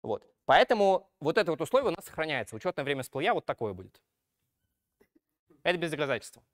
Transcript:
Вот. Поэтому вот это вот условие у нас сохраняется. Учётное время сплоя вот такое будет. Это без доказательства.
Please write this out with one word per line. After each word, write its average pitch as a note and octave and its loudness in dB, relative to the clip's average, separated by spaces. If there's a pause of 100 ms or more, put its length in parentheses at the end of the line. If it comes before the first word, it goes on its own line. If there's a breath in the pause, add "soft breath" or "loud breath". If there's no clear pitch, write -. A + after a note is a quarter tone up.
Вот. - -4 (220)
Поэтому G3 4 (100)
вот D#3+ 0
это E3+ 0
вот D#3 -4
условие A#3+ 2
у E3 -4
нас F#3+ -14
сохраняется. C#3+ -6
Учётное D3+ -6
время C3+ -4
сплоя F3 -2
вот D#3 -4
такое A#2 -4
будет. F#2+ -16 (1600)
Это F3 0
без E3 -2
доказательства. C#3 -4 (100)